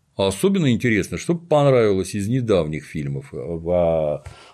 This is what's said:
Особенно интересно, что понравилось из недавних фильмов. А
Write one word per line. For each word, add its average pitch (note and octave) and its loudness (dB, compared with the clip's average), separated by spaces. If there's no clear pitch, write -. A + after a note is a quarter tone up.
Особенно C#3 2
интересно, G2+ 0
что - -4
понравилось B2 2
из G2+ -4
недавних F#2 0
фильмов. C#2 -8
А E2 -2